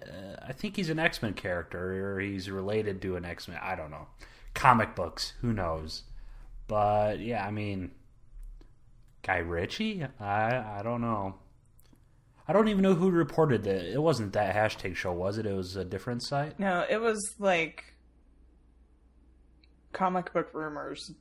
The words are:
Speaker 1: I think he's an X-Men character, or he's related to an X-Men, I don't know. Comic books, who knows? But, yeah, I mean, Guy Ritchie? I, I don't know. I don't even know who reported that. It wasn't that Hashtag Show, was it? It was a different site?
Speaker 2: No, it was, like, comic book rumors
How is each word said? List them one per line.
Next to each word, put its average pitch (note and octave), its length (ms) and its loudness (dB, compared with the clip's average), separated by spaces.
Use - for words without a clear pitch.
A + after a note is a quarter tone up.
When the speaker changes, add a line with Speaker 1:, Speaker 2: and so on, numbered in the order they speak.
Speaker 1:
I - 60 -10
think G3+ 240 -6
he's F3+ 140 0
an D#3 100 0
X-Men D#3 340 2
character, F#2 840 -2
or F#2+ 40 0
he's G2 320 -2
related G2 520 -2
to F#2+ 120 0
an F2+ 80 -4
X-Men, F2 380 -10
I - 140 -4
don't D#2 160 -8
know. - 160 -12
Comic A#2+ 420 6
books, - 460 -4
who A#2+ 120 0
knows? D#2+ 500 -4
But, G#2 540 4
yeah, G#2+ 260 -2
I G#2 40 -4
mean, G2+ 400 -4
Guy F#2 160 0
Ritchie? A2+ 680 -2
I, G#2+ 600 0
I - 40 -6
don't A#2+ 160 -2
know. G#2+ 360 -2
I D#3 40 2
don't G#3+ 140 8
even G3+ 140 4
know F#3+ 140 8
who F3+ 160 6
reported D3+ 520 4
that. F#2+ 300 0
It C3+ 80 2
wasn't A2 320 2
that G2+ 220 2
Hashtag G#2 420 0
Show, F#2 160 -2
was F#2+ 240 -2
it? A2 80 -4
It G2+ 100 0
was F#2+ 220 -4
a F#2 80 -2
different A2+ 380 -4
site? C#3+ 360 -4
Speaker 2:
No, F#3 300 2
it G#3 100 4
was, A3 400 0
like, F3 540 0
comic F#3 400 0
book D#3+ 200 0
rumors D3 680 -8